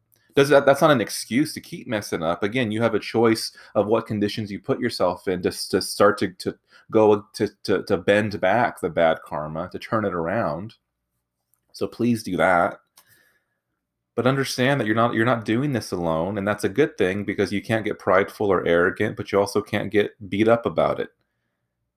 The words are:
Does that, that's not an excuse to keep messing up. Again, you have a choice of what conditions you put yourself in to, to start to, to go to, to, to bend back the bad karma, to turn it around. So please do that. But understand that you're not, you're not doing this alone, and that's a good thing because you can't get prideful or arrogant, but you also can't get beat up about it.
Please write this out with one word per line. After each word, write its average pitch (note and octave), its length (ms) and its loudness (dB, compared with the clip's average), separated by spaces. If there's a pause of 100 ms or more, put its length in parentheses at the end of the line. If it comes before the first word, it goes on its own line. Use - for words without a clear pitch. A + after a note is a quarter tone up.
(360)
Does C#3 140 4
that, C#3 160 6
that's C#3 140 6
not D#3+ 120 6
an B2+ 100 4
excuse - 520 -4
to A2 60 -12
keep - 280 -14
messing G#2 360 -4
up. E2+ 200 -2
Again, A2 280 -2
you G#2+ 100 -2
have A2 140 2
a G2 40 0
choice A2+ 520 0 (240)
of G2+ 120 4
what A2 200 0
conditions G#2 420 -4
you G2 100 -10
put - 200 -4
yourself F#2 480 -4
in F2+ 140 -2
to, F#2 100 0 (180)
to F#2+ 120 0
start - 380 2
to, G2 160 -2
to - 200 -8 (340)
go G#2+ 440 4
to, G#2 160 -2 (140)
to, F#2+ 200 -2
to G2 140 0
bend G2+ 420 0
back F#2+ 400 0
the F#2 100 -2
bad D#2+ 360 2
karma, D#2+ 460 -8
to - 60 -12
turn G#2+ 280 -4
it F#2 80 -2
around. F2+ 600 -4 (1000)
So G2+ 140 -4
please A#2 360 -2
do F2+ 140 -4
that. F2 420 2 (1400)
But A#2 120 0
understand C3+ 520 0
that A2 80 -2
you're G#2+ 80 0
not, A2+ 180 2
you're A2+ 120 2
not A#2 200 0
doing B2+ 280 0
this A2 180 -6
alone, F2 460 -2
and G2 100 -2
that's G#2 160 -2
a - 60 -2
good C#3+ 280 -2
thing G2 280 0
because G2 260 -2
you G2 100 -4
can't A2+ 240 -2
get G#2 140 -6
prideful G2 480 0
or F#2 180 0
arrogant, F2+ 520 2
but - 140 -10
you G2+ 80 2
also G2+ 220 0
can't G#2 300 -6
get G#2 380 -2
beat G2+ 180 2
up A#2 180 2
about D#2 340 0
it. - 100 -6 (880)